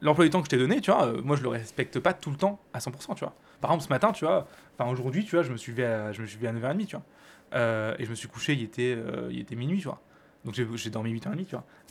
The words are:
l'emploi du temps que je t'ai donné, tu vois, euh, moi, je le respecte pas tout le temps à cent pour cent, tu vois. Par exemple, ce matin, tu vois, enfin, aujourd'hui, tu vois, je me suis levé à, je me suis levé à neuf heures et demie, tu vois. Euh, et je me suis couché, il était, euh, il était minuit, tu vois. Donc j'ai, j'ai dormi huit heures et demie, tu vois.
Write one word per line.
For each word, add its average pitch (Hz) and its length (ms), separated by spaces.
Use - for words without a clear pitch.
l'emploi 151 240
du 156 60
temps 180 100
que 147 60
je - 40
t'ai 139 80
donné, 147 220
tu 196 100
vois, - 160
euh, 117 160
moi, 143 140
je 139 60
le 123 60
respecte 120 520
pas 180 120
tout 170 180
le 139 60
temps 202 240
à 123 80
cent 123 100
pour 127 120
cent, - 120
tu - 100
vois. - 100
Par 139 100
exemple, 156 140
ce - 60
matin, 180 220
tu - 120
vois, 165 220
enfin, 123 120
aujourd'hui, 127 340
tu 170 120
vois, 175 60
je 127 100
me 120 40
suis 117 160
levé 123 120
à, 107 280
je 104 100
me 107 40
suis 101 100
levé 117 120
à 113 40
neuf 117 120
heures 131 60
et 156 40
demie, 202 120
tu 202 100
vois. 202 80
Euh, 113 460
et 123 60
je 110 60
me 117 40
suis - 140
couché, - 240
il 131 100
était, 123 340
euh, 117 340
il 123 100
était 120 160
minuit, 147 220
tu 185 60
vois. - 160
Donc 107 100
j'ai, 120 200
j'ai 110 160
dormi 113 200
huit 113 160
heures - 60
et 147 40
demie, 185 100
tu - 100
vois. - 80